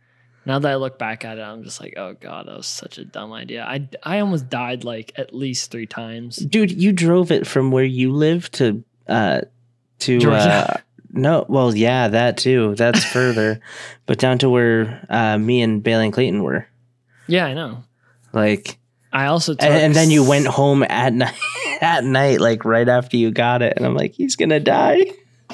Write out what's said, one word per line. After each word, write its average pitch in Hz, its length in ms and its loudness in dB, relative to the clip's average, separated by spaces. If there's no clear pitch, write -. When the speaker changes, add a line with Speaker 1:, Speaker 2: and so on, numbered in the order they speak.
Speaker 1:
Now 135 140 -2
that 143 120 0
I 135 40 0
look 131 220 -6
back 113 280 -8
at 110 100 -12
it, 110 60 -14
I'm 110 200 -16
just - 160 -16
like, - 200 -18
"Oh, 92 200 -12
God, - 300 -16
that 50 80 -18
was - 100 -16
such - 300 -14
a - 80 -18
dumb 107 300 -14
idea." 120 300 -14
I, 135 220 -8
I 185 180 -4
almost 170 280 -2
died, 123 360 -6
like, 113 320 -12
at 135 180 -10
least 127 360 -8
three 113 160 -10
times. 117 500 -14
Speaker 2:
Dude, 190 340 0
you 185 220 2
drove 175 380 4
it - 160 2
from 135 240 0
where 131 140 2
you 127 300 0
live 160 380 0
to, 113 300 0
uh, 98 340 0
to, 123 220 0
Speaker 1:
Georgia. 113 180 4
Speaker 2:
uh, 104 380 2
no, 147 360 0
well, 123 280 2
yeah, 120 320 2
that 117 300 2
too. 117 380 2
That's 117 280 2
Speaker 1:
<laughs> - 80 -6
Speaker 2:
further. 113 480 0
But - 120 0
down 127 200 2
to 135 100 2
where, 117 600 2
uh, 110 260 0
me 117 240 2
and 110 220 0
Bailey 113 240 2
and 104 80 -2
Clayton 104 280 0
were. 69 240 -4
Speaker 1:
Yeah, 175 180 0
I 135 80 -4
know. 123 320 -10
Speaker 2:
Like, 107 460 0
Speaker 1:
I 139 140 -2
also 160 260 0
Speaker 2:
and, 131 100 -4
and 156 200 4
Speaker 1:
took 160 60 6
Speaker 2:
then 160 100 6
you 151 120 6
Speaker 1:
s- 127 60 4
Speaker 2:
went 143 180 2
home 139 380 2
at 123 280 0
<laughs> - 20 0
night, 123 200 -2
at 160 240 0
night, 135 360 2
like, 113 240 0
right 117 240 2
after 123 280 0
you 113 140 2
got 120 320 0
it. 117 140 2
And 120 80 -2
I'm 123 120 0
like, - 160 -2
"He's 269 240 -4
gonna 156 240 2
die." 349 460 2